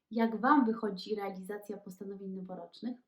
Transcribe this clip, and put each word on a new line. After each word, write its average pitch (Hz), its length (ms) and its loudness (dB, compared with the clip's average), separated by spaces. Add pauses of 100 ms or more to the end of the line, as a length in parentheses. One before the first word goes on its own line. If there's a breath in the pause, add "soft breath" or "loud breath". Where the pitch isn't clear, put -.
(120)
jak 226 300 2
Wam 269 240 8
wychodzi 208 500 0
realizacja 196 640 -6
postanowień 196 540 -10
noworocznych. 185 680 -8 (100)